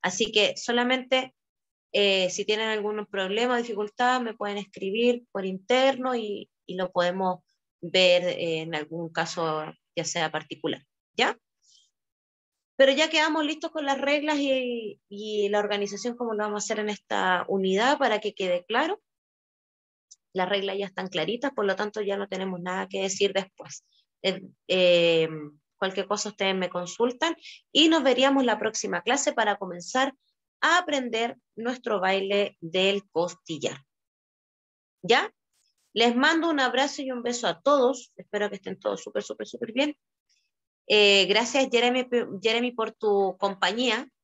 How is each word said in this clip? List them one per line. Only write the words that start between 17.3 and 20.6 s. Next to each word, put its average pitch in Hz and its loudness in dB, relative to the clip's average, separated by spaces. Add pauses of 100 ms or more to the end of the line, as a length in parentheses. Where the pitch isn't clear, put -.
unidad, 196 2
para 220 2
que 208 -6
quede 180 -2
claro. 311 -2 (1300)
Las 185 0
reglas 196 -2